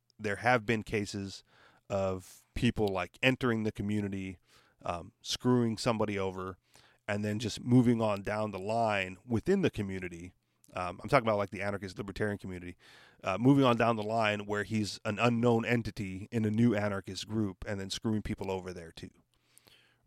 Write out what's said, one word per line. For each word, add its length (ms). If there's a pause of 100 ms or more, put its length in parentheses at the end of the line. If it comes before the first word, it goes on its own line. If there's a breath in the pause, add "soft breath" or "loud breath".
(180)
there 200
have 280
been 160
cases 640 (460 soft breath)
of 520 (140)
people, 320
like, 240 (100)
entering 420
the 100
community, 640 (460 soft breath)
um, 260 (100)
screwing 560
somebody 400
over, 400 (500 soft breath)
and 180
then 120
just 240
moving 400
on 220
down 280
the 80
line 580 (100)
within 340
the 80
community. 600 (440)
Um, 280
I'm 60
talking 180
about, 100
like, 140
the 100
anarchist 380
libertarian 400
community, 360 (480 soft breath)
uh, 160
moving 240
on 140
down 180
the 80
line 380
where 220
he's 420
an 140
unknown 460
entity 640
in 140
a 60
new 240
anarchist 520
group 400
and 120
then 100
screwing 320
people 300
over 220
there 220
too. 140 (960 soft breath)